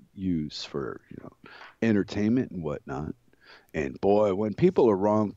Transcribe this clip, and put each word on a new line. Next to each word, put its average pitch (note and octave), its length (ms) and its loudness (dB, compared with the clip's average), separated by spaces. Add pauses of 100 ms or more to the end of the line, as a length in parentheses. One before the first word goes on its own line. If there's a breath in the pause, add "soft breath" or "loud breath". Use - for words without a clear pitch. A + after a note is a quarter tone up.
(140)
use E2+ 520 -4
for, A#1+ 340 -8 (100)
you - 140 -16
know, - 80 -18 (500 loud breath)
entertainment G#2+ 680 2
and F#2 100 -10
whatnot. C#2+ 540 -8 (580 soft breath)
And C#2 280 -6
boy, G2+ 340 4
when G#2 180 -2
people F3+ 360 4
are G2 80 4
wrong, G#2 400 2